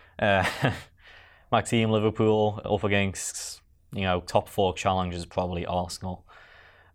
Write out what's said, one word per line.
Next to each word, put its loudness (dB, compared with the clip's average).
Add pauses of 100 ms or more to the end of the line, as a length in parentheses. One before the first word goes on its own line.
(180)
Uh, 4
<laughs> -2 (800)
my 4
team, 2
Liverpool, 2
up 0
against, -2 (320)
you -6
know, 0
top 0
four 0
challengers, -2
probably -4
Arsenal. -6 (720)